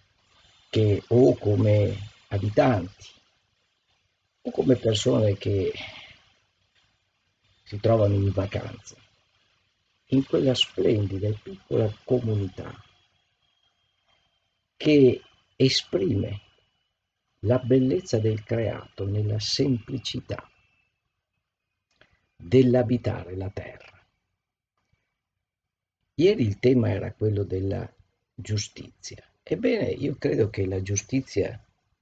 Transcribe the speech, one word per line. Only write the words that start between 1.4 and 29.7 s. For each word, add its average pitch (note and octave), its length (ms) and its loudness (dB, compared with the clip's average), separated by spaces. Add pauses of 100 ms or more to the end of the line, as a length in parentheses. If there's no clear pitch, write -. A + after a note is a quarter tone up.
abitanti G#2+ 920 0 (1200)
o - 80 -8
come - 260 2
persone A2 600 2
che G2 360 -2 (1900)
si - 160 -12
trovano G#2 360 4
in G2 160 2
vacanza - 640 -6 (1160)
in C3+ 120 2
quella B2+ 300 2
splendida G2 720 0
e G#2+ 120 -2
piccola G#2+ 540 -4 (100)
comunità G#2 680 -2 (2000)
che C#3+ 460 4 (340)
esprime B2+ 840 0 (1000)
la A#2+ 180 2
bellezza C3 600 0
del G#2+ 240 0
creato - 640 -6
nella G#2 320 -2
semplicità - 1120 -4 (1900)
dell'abitare A2+ 1000 2
la F#2+ 140 -8
terra. - 520 -18 (2000)
Ieri F3 320 2
il G2+ 120 -2
tema A#2+ 320 2
era G2 220 -4
quello G#2 320 -2
della F#2 460 -6 (440)
giustizia. - 880 -10 (200)
Ebbene, A3 480 -2